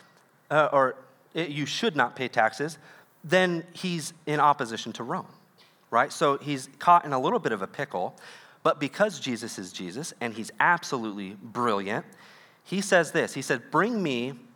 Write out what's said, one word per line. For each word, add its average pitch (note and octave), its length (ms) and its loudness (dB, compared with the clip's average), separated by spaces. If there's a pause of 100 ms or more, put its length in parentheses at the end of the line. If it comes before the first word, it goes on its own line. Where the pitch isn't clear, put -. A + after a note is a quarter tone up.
(500)
uh, D3 220 4
or, C3+ 240 4 (400)
"You D3 320 -4
should G#3+ 280 -2
not B2 200 2
pay B2+ 120 -4
taxes," C3 520 0 (440)
then F3 400 2 (100)
he's E3+ 380 -4 (140)
in D3+ 140 0
opposition B2+ 540 2
to - 100 -10
Rome, D3 240 -6 (640)
right? B2 200 2
So C#3+ 280 2
he's C#3 280 -6 (120)
caught F3 260 6
in C#3+ 80 -2
a C3 60 2
little F3 200 0
bit D3+ 120 -2
of G2+ 100 -2
a F#2+ 60 -4
pickle, G2+ 480 -6 (480)
but D#3 160 2
because D#3+ 400 0
Jesus A#2 400 -6
is F#2+ 120 -10
Jesus G2+ 480 -10
and A#2 140 -4
he's G#2 160 -10 (100)
absolutely A2+ 840 0
brilliant, A2+ 640 -2 (600)
he F#3+ 140 -2
says F#3 300 4
this. C3+ 240 0
He C3+ 80 -6
said, C3 260 -2
"Bring G#3 320 0
me C3 320 -2 (220)